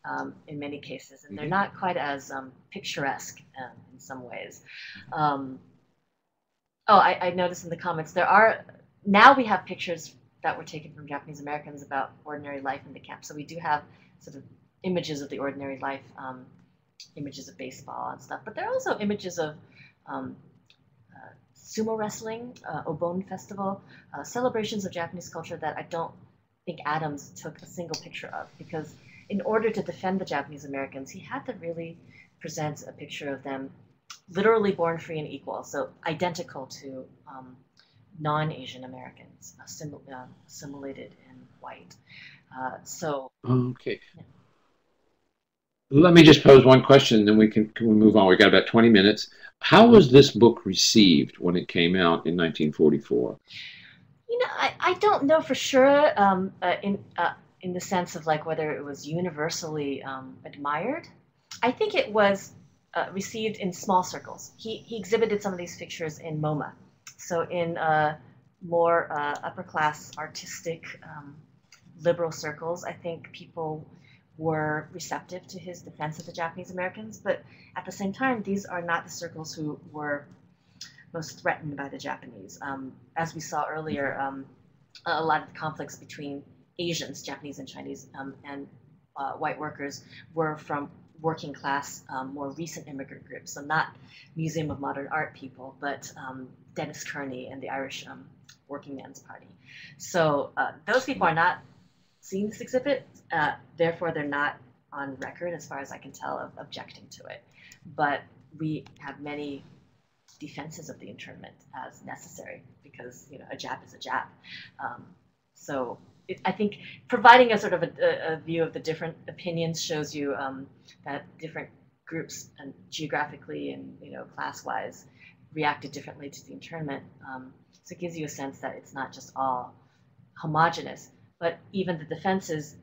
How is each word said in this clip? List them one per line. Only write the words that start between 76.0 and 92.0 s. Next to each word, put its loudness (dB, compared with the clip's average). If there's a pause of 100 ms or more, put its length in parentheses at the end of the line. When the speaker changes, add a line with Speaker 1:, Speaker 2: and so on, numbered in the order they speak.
Speaker 1:
of -16
the -16
Japanese -8
Americans, -8
but -4 (340)
at -10
the -12
same -4
time, -2
these -4
are -8
not -2
the -18
circles -12
who -8 (140)
were -6 (840)
most -10
threatened -6
by -10
the -14
Japanese. -14
Um, -10 (240)
as -4
we -10
saw -6
earlier, -6
um, -8 (580)
a, -4 (100)
a -2
lot 2
of -16
the -18
conflicts -8
between -12 (360)
Asians, -6
Japanese -12
and -16
Chinese, -16 (120)
um, -12 (120)
and, -14 (500)
uh, -6
white -6
workers -10 (280)
were -2
from -8 (300)
working -6
class, -6